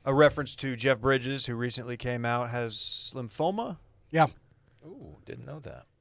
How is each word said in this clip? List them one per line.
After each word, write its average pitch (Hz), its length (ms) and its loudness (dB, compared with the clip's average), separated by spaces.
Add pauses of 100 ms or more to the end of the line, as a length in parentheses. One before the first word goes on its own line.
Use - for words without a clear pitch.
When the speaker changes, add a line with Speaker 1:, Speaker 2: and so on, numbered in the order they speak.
Speaker 1:
a 135 100 2
reference 143 420 6
to 131 200 -4
Jeff 120 240 4
Bridges, 131 460 2
who 120 80 -4
recently 120 420 -4
came 120 280 -4
out, 120 260 0
has 117 640 -4
lymphoma. 170 640 -4 (320)
Speaker 2:
Yeah. 156 160 6 (600)
Speaker 3:
Ooh, 165 380 -18
didn't 120 220 -14
know 143 140 -12
that. - 260 -16 (140)